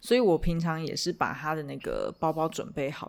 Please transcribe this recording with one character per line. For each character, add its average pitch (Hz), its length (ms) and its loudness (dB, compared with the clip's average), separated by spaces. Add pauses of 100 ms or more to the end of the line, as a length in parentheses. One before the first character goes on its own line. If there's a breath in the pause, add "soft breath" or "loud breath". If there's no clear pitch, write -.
所 - 160 4
以 - 20 8
我 196 180 6
平 165 220 2
常 165 260 0
也 - 120 -4
是 175 160 -2
把 - 200 0
他 - 220 -4
的 156 80 -4
那 139 160 -8
个 - 400 -4
包 160 140 2
包 160 160 0
准 - 240 -8
备 139 180 -2
好， - 180 -10